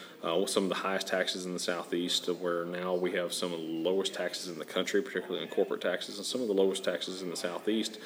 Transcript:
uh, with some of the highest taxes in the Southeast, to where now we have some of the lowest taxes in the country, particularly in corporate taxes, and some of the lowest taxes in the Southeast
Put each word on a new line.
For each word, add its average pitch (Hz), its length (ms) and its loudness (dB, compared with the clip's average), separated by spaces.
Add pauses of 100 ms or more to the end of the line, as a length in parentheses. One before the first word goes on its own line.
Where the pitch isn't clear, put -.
(220)
uh, 82 140 2
with 98 140 2
some 101 140 2
of 92 40 2
the 87 60 2
highest 95 320 0
taxes 92 400 0
in 90 80 -4
the 87 40 -4
Southeast, 87 680 0
to 87 80 2
where 87 320 0
now 90 280 -2
we 90 180 2
have 90 200 0
some 87 220 -2
of 82 40 -4
the 80 80 -4
lowest 90 460 2
taxes 90 380 -4
in 80 80 -8
the 73 80 -6
country, 95 340 2
particularly 87 420 -2
in 80 60 -6
corporate - 320 2
taxes, 92 380 -2
and 98 80 -6
some 127 160 0
of 120 40 0
the 104 60 2
lowest 95 320 4
taxes 92 380 -2
in 90 80 -4
the 82 60 -4
Southeast 104 680 0